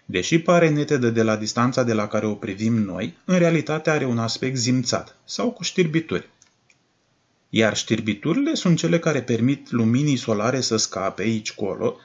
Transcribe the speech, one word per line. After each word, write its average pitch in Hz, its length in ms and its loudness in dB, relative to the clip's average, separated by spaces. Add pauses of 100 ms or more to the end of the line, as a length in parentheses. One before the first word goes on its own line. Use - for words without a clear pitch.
deși 98 340 0
pare 165 300 4
netedă 143 400 2
de 113 140 2
la 110 120 2
distanța 120 480 0
de 117 100 0
la 104 140 0
care 107 180 -2
o 104 80 0
privim 104 400 -4
noi, 101 520 -2
în 180 120 2
realitate 160 520 2
are 151 160 0
un 120 120 0
aspect 123 380 -2
zimțat 123 680 -2
sau - 280 -4
cu - 120 -12
știrbituri. 160 680 -2 (1200)
Iar 107 260 2
știrbiturile 135 800 -2
sunt 170 240 2
cele 165 220 2
care 147 220 0
permit 123 500 0
luminii 127 440 2
solare 117 460 0
să 113 160 0
scape 95 440 -4
aici-colo, 107 840 -4